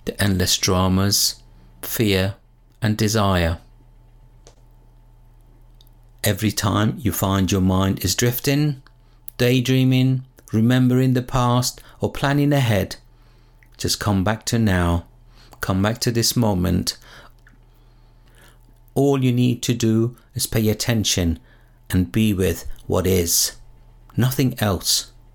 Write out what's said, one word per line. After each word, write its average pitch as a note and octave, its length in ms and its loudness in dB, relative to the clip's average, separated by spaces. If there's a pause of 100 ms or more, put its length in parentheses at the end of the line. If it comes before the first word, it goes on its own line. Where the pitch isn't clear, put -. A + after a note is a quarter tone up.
the - 180 -6
endless F#2 360 0
dramas, F#2+ 840 0 (400)
fear, G2 520 0 (480)
and G#2+ 140 0
desire. G2 600 0 (2750)
Every G2+ 300 0
time G#2 460 0
you F#2+ 140 -2
find F#2+ 380 0
your F#2+ 120 2
mind F#2+ 420 0
is F#2 100 0
drifting, C#3 680 -2 (560)
daydreaming, C3 840 2 (280)
remembering B2+ 600 4
the B2 80 0
past, B2 580 0 (200)
or G#2 120 -4
planning C#3+ 400 0
ahead, A2+ 440 0 (840)
just - 200 -4
come G2+ 240 0
back G#2+ 240 -2
to A#2 120 -2
now, F2+ 480 2 (560)
come F#2+ 200 -2
back A2 180 -2
to B2 100 -2
this A2+ 260 -2
moment. F2+ 600 0 (2000)
All C#3 280 2
you B2+ 80 2
need B2 340 0
to B2 100 0
do A2+ 420 0 (180)
is - 120 -6
pay A2 220 0
attention G#2 720 -2 (520)
and F#2 200 0
be A2 220 2
with F2+ 320 -2 (220)
what F#2 200 0
is, F#2 500 0 (600)
nothing B2+ 420 0
else. - 540 -2 (220)